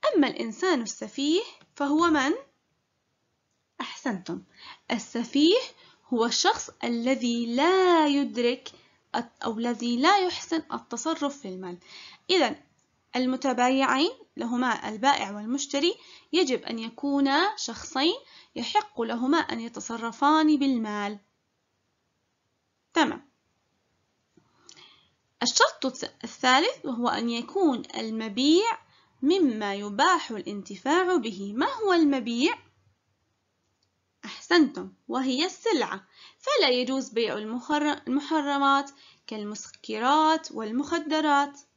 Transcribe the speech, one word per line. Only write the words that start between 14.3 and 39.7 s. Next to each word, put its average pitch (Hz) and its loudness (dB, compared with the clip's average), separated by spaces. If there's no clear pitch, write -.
لهما 240 -2
البائع 220 0
والمشتري 269 -2
يجب 294 2
أن 226 -8
يكونا 277 0
شخصين 277 -2
يحق 415 -4
لهما 233 0
أن 233 -2
يتصرفان 240 2
بالمال. 214 -2
تمام. - 0
الشرط 269 2
الث-، - -8
الثالث 269 2
وهو 240 -2
أن 233 -2
يكون 247 0
المبيع 226 0
مما 247 2
يباح 233 0
الانتفاع 233 -2
به. 202 -4
ما 381 -2
هو 427 0
المبيع؟ 277 2
أحسنتم، 220 0
وهي 262 -2
السلعة، 269 -2
فلا 466 2
يجوز 254 -2
بيع 220 -2
المحر-، 247 -4
المحرمات 285 0
كالمسكرات 240 -2